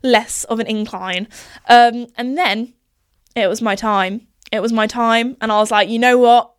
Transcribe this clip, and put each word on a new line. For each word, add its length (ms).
less 420
of 140
an 80
incline. 600
Um, 380
and 200
then 360
it 120
was 140
my 140
time. 520
It 100
was 120
my 140
time. 540
And 100
I 80
was 120
like, 180
You 100
know 180
what? 420